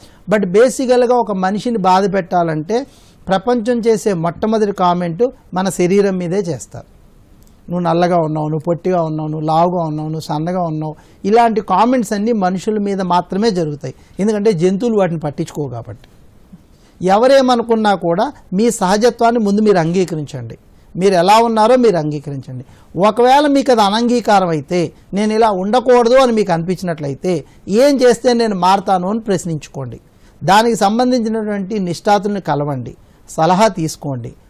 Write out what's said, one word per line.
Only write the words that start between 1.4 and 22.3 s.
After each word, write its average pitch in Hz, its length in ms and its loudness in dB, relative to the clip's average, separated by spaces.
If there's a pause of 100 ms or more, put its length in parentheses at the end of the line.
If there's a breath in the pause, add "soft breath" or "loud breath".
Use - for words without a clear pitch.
బాధ 185 360 2
పెట్టాలంటే 175 720 -2 (420 soft breath)
ప్రపంచం 233 520 0
చేసే 220 320 0
మొట్టమొదటి 202 600 -2
కామెంట్ 175 500 -2 (320 soft breath)
మన 185 140 -2
శరీరం 190 480 2
మీదే 175 200 -4
చేస్తారు. 165 500 -8 (840)
"నువ్వు 175 100 -4
నల్లగా 175 360 0
ఉన్నావు, 156 320 -2
నువ్వు 156 100 -4
పొట్టిగా 175 440 -2
ఉన్నావు, 156 260 -6
నువ్వు 156 180 -6
లావుగా 170 380 0
ఉన్నావు, 151 240 -6
నువ్వు 160 120 -8
సన్నగా 165 420 -4
ఉన్నావు." 156 340 -6 (280 soft breath)
ఇలాంటి 220 360 2
కామెంట్స్ 220 520 0
అన్నీ 214 200 -2
మనుషుల 190 460 -2
మీద 202 220 -4
మాత్రమే 185 500 0
జరుగుతాయి, 151 440 -4 (260 soft breath)
ఎందుకంటే 208 320 0
జంతువులు 196 460 0
వాటిని 170 200 0
పట్టించుకోవు 151 500 -8
కాబట్టి. 113 400 -16 (960 soft breath)
ఎవరేమనుకున్నా 226 920 2
కూడా 175 380 -2 (200 soft breath)
మీ 220 180 2
సహజత్వాన్ని 233 720 2
ముందు 202 180 2
మీరు 208 160 4
అంగీకరించండి, 156 800 -4 (380 soft breath)
మీరు 190 180 2
ఎలా 185 240 4
ఉన్నారో 233 380 4
మీరు 233 200 4
అంగీకరించండి. 143 680 -8 (340 soft breath)